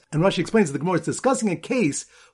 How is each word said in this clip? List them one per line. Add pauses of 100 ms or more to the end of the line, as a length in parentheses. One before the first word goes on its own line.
(120)
And
Rashi
explains
that
the
Gemara
is
discussing
a
case (280)